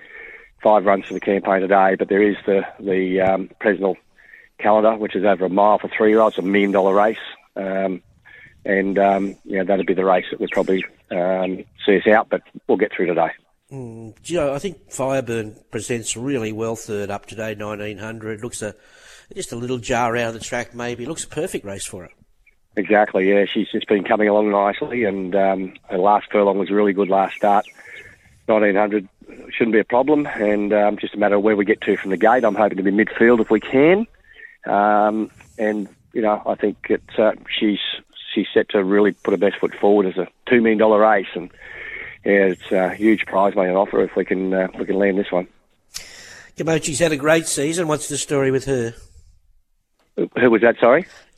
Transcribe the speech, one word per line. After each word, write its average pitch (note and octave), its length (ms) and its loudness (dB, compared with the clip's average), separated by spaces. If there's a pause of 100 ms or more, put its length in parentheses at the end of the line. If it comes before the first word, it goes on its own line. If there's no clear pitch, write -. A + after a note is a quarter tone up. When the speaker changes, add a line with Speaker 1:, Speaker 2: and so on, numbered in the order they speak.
(600)
Speaker 1:
five G#2+ 260 4
runs G2 180 2
for F#2+ 100 -10
the F#2+ 60 -8
campaign G2 400 0
today, F#2+ 340 4
but F#2+ 140 -2
there G2+ 140 2
is G2+ 220 2
the, G2 220 0 (140)
the, F#2+ 400 -2
um, F#2+ 300 0 (100)
Presnell F#2+ 340 0 (640)
Calendar, G#2+ 380 4
which G#2 180 -6
is F#2+ 100 -2
over F#2 200 2
a F#2 40 -2
mile G2+ 300 4
for - 80 -8
three-year-olds, A2 500 2
a - 60 -4
million G2+ 300 2
dollar G2 200 2
race. G#2 240 2 (380)
Um, F#2+ 480 -6 (600)
and, G2 340 0
um, G2 460 2
you G2+ 140 -6
know, F#2+ 60 -2
that'll F#2 200 0
be F#2 100 0
the F#2 100 0
race F#2 280 2
that - 80 -8
would - 100 -4
probably, F#2+ 340 0 (280)
um, F#2 520 -2 (220)
see G2 120 4
us - 100 -4
out, G#2+ 200 4
but F#2 140 -4 (240)
we'll A2 120 2
get G#2 140 -2
through F#2 140 -4
today. E2 240 0 (400)
Speaker 2:
Mm, A2+ 500 -16
do D#3+ 120 -12
you F3 80 -2
know, C#3 120 -2
I C#3+ 60 -6
think - 320 -12
Fireburn A#2 640 -6 (160)
presents A2+ 460 -6
really A#2+ 360 -6
well A2+ 220 -6
third G2+ 360 -8
up G2+ 160 -10
today, A2 280 -10
nineteen G#2 440 -10
hundred. A2 440 -12
Looks A#2+ 200 -12
a, G#2 120 -8 (580)
just - 200 -10
a A#2+ 40 -10
little B2 220 -6
jar A#2 380 -2
out A#2+ 120 -2
of A2+ 60 -6
the A2 60 -14
track, A#2+ 340 -8
maybe. A#2+ 320 -8
Looks D#3+ 180 -10
a - 40 -14
perfect F#3 360 -8
race G2 200 -12
for F#2 180 -14
her. D#2+ 80 -20 (640)
Speaker 1:
Exactly, G#2 540 2
yeah. G2+ 160 4
She's G2 260 -4
just G#2+ 160 -6
been G2+ 160 2
coming G#2+ 260 2
along G#2 220 4
nicely, G#2 540 0
and, F#2+ 300 -4
um, F#2+ 400 0 (160)
her F#2+ 80 -2
last G2+ 320 2
furlong G2+ 280 2
was F#2+ 120 -4
a G2 40 0
really G2+ 200 2
good F#2 160 0
last F#2+ 260 0
start. G#2 300 2 (800)
Nineteen G#2+ 300 2
hundred G2+ 320 0 (420)
shouldn't A2+ 220 -2
be A2 80 4
a - 40 0
problem, C#3+ 420 0
and, G#2 460 -2
um, G#2 260 2
just - 160 -10
a G#2 40 -8
matter G#2 160 2
of G2+ 80 2
where A2 140 2
we G2+ 80 0
get G#2 180 2
to G2 140 0
from G2 140 -8
the F#2 60 0
gate. A2+ 280 4
I'm G#2 100 2
hoping G2+ 220 0
to F#2+ 60 -2
be G2 80 0
midfield A2+ 500 4
if G#2 100 -4
we G#2+ 100 4
can. F3 460 2 (580)
Um, G#2+ 680 2 (280)
and, G#2+ 300 -2 (240)
you A#2+ 100 -4
know, G#2 240 0
I G#2+ 80 -2
think G#2 220 -2 (120)
it's, - 300 -4
uh, G#2+ 140 4 (180)
she's, G#2 300 -2 (520)
she's G2+ 220 -2
set A2 160 0
to G2 140 0
really G2+ 280 2
put - 200 -4
her F#2 60 2
best G2 180 0
foot - 180 -4
forward G2+ 320 2
as F#2 100 -6
a F2 120 -4 (180)
two A#2+ 160 4
million A2 160 2
dollar G#2+ 220 4
race, G#2+ 340 4
and, F2 160 -10 (760)
yeah, G2 300 4
it's - 160 -12
a F#2 240 0
huge G#2+ 320 2
prize F#2+ 280 2
money F#2 140 2
on F2+ 80 0
offer G2+ 240 2
if F#2 160 -2
we F#2+ 80 0
can, F#2+ 300 -2
uh, F#2 140 0 (100)
we F#2 80 -6
can F#2+ 100 -2
land G2 220 2
this G2+ 140 -4
one. F2+ 160 -2 (1080)
Speaker 2:
Kimochi's D#3 440 -4
had C3 120 2
a D3+ 40 0
great D#3+ 320 2
season. D#3+ 400 -2
What's D3+ 200 -2
the D3 80 -6
story C3+ 340 0
with C3 160 0
her? A#2+ 280 -2 (1200)
Speaker 1:
Who - 340 2
was A2 120 4
that, A#2 160 4
sorry? C3+ 280 4 (320)